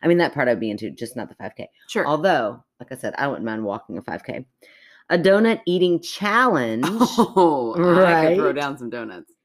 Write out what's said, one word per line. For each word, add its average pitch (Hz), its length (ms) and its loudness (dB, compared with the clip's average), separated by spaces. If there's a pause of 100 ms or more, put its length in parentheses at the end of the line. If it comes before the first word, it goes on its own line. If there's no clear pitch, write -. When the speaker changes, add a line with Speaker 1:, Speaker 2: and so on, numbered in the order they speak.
Speaker 1:
I 160 60 2
mean, 175 100 4
that 170 160 2
part 131 140 0
I'd 113 120 0
be 110 100 -4
into, 104 200 -8
just - 260 -14
not 110 120 -10
the - 60 -20
five - 220 -14
K. - 120 -16 (200)
Speaker 2:
Sure. 180 180 -4
Speaker 1:
Although, 143 560 0 (180)
like 131 120 -18
I 127 40 -12
said, 117 220 -8
I 139 100 -2
wouldn't 104 180 -6
mind 110 180 -6
walking 101 340 -8
a 101 40 -10
five - 220 -10
K. - 200 -10 (680)
A 180 80 2
donut 202 480 4
eating 175 340 2
challenge. 185 840 -2
Speaker 2:
<laughs> 170 40 -2
Oh, 175 840 2
I 170 540 4
could 170 80 4
throw 196 100 0
Speaker 1:
Right? 185 100 0
Speaker 2:
down 143 220 -4
some 120 120 -12
donuts. 107 420 -12 (120)